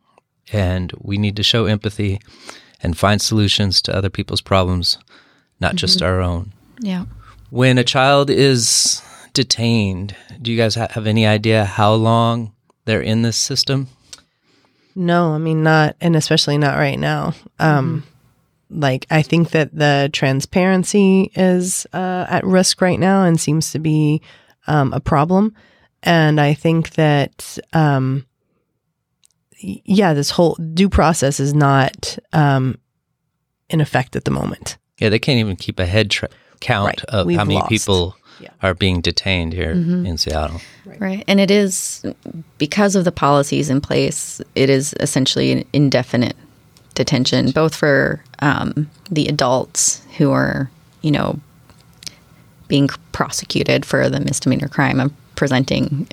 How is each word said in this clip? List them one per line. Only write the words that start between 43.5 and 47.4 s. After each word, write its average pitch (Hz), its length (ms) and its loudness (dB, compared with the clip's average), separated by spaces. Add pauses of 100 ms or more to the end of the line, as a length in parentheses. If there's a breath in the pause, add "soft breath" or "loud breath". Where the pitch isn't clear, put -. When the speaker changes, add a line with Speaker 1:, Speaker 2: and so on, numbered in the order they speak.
Speaker 2:
in 135 100 0
place, - 600 -4 (140)
it 135 160 2
is 135 300 0
essentially 131 520 0
an 127 200 -2
indefinite 127 640 0 (580)
detention, 131 560 0